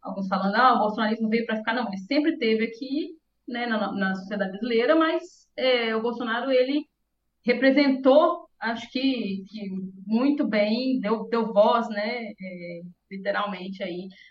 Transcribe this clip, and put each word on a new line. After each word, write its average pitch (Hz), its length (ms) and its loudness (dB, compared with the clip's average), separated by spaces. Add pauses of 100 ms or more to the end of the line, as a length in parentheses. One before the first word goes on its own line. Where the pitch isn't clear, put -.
alguns 196 280 -8
falando, 196 260 0
"Ah, 254 200 6
o 214 40 2
bolsonarismo 214 500 -2
veio 226 160 0
pra 220 120 -4
ficar." 233 180 -4
Não, 240 140 -2
ele 190 100 -6
sempre 294 400 0
teve 220 260 2
aqui, 277 520 -6 (300)
né, 240 200 -6
na, 208 260 -2
na 190 240 -2
sociedade 190 360 -6
brasileira, 240 440 2
mas, 330 500 -2 (100)
é, 240 380 0
o 220 80 -2
Bolsonaro, 240 480 -4
ele 269 340 2 (600)
representou, 269 1040 4 (100)
acho 226 320 -6
que, 226 580 -2
que 202 220 -10 (340)
muito 262 420 2
bem, 220 520 0
deu, 214 300 -2
deu 226 240 0
voz, 220 360 4
né, 214 520 -6
é, 175 400 -12 (300)
literalmente 196 720 -6
aí, 180 260 -8 (220)